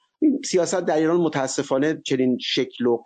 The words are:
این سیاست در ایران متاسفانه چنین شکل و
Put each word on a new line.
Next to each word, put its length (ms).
این 240
سیاست 360
در 160
ایران 240
متاسفانه 840
چنین 340
شکل 460
و 200